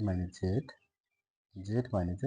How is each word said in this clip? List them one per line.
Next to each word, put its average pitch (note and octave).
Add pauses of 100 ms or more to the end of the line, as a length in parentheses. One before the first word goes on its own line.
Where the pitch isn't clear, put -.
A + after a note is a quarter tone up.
মাইনাস F2+
জেড, F#2+ (880)
জেড G#2
মাইনাস F2+